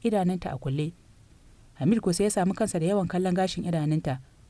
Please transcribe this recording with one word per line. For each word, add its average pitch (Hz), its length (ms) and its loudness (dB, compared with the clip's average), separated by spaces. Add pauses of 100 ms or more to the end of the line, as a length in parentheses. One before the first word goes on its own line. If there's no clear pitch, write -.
idanunta 185 480 0
a 139 80 -4
kulle. 147 360 -4 (840)
Hamid 214 240 2
ko - 120 0
sai 202 120 0
ya 208 80 2
samu 190 240 2
kansa 196 240 -2
da 160 80 0
yawan 196 180 2
kallon 180 300 0
gashin 185 320 -2
idanunta, 156 520 0 (300)